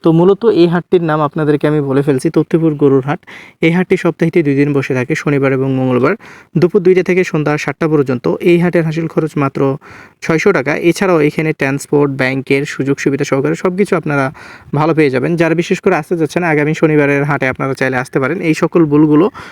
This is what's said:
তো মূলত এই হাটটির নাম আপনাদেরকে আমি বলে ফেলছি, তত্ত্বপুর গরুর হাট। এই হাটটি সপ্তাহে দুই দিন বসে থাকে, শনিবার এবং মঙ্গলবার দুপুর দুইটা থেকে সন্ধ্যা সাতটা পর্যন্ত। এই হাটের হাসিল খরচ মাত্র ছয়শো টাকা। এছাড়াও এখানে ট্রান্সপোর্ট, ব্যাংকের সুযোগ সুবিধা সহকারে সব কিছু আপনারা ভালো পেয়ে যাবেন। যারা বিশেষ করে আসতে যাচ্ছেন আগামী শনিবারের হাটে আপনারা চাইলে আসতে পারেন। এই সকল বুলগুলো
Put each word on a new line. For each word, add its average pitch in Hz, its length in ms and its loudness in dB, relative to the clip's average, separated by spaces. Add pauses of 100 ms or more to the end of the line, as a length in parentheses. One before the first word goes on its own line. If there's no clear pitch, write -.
তো 170 80 4
মূলত 180 340 4
এই 175 220 4
হাটটির 170 360 0
নাম 156 180 0
আপনাদেরকে 151 460 0
আমি 151 140 2
বলে 139 200 0
ফেলছি, 139 280 0
তত্ত্বপুর 160 440 0
গরুর 139 320 2
হাট। 147 140 -4 (420)
এই 165 100 2
হাটটি 180 260 0
সপ্তাহে 165 460 0
দুই 143 120 0
দিন 143 180 2
বসে 139 200 -2
থাকে, 127 220 -2
শনিবার 139 380 0
এবং 135 220 -2
মঙ্গলবার 131 400 0 (420)
দুপুর 175 260 2
দুইটা 180 200 4
থেকে 185 200 0
সন্ধ্যা 151 340 -2
সাতটা 151 300 -4
পর্যন্ত। 147 520 -2
এই 175 200 4
হাটের 170 260 0
হাসিল 160 220 -4
খরচ 156 300 -4
মাত্র 139 400 -2 (440)
ছয়শো 165 300 0
টাকা। 147 240 -2
এছাড়াও 170 440 0
এখানে 151 340 0
ট্রান্সপোর্ট, 143 580 -2
ব্যাংকের 135 540 -2
সুযোগ 139 340 -4
সুবিধা 139 240 -2
সহকারে 143 320 -2
সব 180 220 -4
কিছু 196 180 0
আপনারা 143 380 -2 (420)
ভালো 151 180 0
পেয়ে 151 160 2
যাবেন। 131 260 -2
যারা 165 200 2
বিশেষ 170 240 -2
করে 185 160 -2
আসতে 156 220 -4
যাচ্ছেন 165 260 -2
আগামী 151 300 0
শনিবারের 143 500 2
হাটে 139 240 -2
আপনারা 135 260 -4
চাইলে 131 240 -2
আসতে 127 220 -4
পারেন। 139 220 -2
এই 160 120 0
সকল 170 320 2
বুলগুলো 151 440 4 (220)